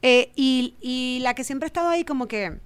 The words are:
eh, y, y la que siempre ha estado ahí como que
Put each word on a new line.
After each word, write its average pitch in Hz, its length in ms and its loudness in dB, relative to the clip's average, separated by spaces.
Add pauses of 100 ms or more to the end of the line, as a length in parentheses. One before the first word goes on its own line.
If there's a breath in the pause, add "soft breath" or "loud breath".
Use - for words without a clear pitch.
eh, 254 320 6
y, 254 460 2
y 254 400 -4
la 247 140 0
que 254 100 -6
siempre 277 220 -6
ha - 20 -4
estado 339 200 -2
ahí 339 160 0
como 269 220 -4
que 202 400 -6